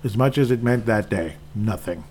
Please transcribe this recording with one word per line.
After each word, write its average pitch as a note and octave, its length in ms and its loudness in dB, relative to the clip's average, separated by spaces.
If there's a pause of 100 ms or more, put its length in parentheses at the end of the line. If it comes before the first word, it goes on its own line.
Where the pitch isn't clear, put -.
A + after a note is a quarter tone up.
As A2 140 -2
much C3 220 4
as C3 100 4
it A#2+ 140 2
meant A#2+ 240 2
that G#2+ 240 0
day. E2 240 -2 (180)
Nothing. F#2 580 -4